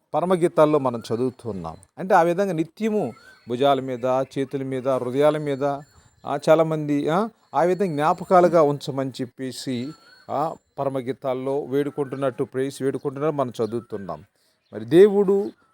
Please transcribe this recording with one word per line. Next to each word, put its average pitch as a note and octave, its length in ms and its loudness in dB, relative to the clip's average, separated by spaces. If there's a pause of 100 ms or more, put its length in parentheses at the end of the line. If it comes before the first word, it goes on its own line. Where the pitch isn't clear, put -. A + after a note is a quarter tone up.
(140)
పరమగీతాల్లో D#3+ 680 2
మనం A#2+ 240 -4 (100)
చదువుతున్నాం. G#2+ 600 -6 (240)
అంటే F#3+ 160 0
ఆ E3+ 60 6
విధంగా F3 320 0
నిత్యము F#3+ 600 -4 (360)
భుజాల C3 300 2
మీద, B2+ 260 -6
చేతుల C3+ 580 -2
మీద, C3 260 -4
హృదయాల C3+ 480 2
మీద, C#3+ 260 -4 (600)
ఆ, D3 140 -4 (100)
చాలామంది, D#3 600 2
ఆ, G3+ 200 0 (260)
ఆ D3 80 4
విధంగా F3+ 280 0
జ్ఞాపకాలుగా E3+ 720 4
ఉంచమని C#3 480 0
చెప్పేసి, B2+ 840 -8 (400)
ఆ, D3 220 -2 (260)
పరమగీతాల్లో C3+ 840 -4
వేడుకుంటున్నట్టు, C3+ 800 -4
ప్రేయస్ C3+ 380 -6
వేడుకుంటున్నట్టు C#3 540 -4
మనం B2+ 180 -2 (100)
చదువుతున్నాం. G2+ 600 -8 (500)
మరి G#2+ 120 -10
దేవుడు G3 680 4 (220)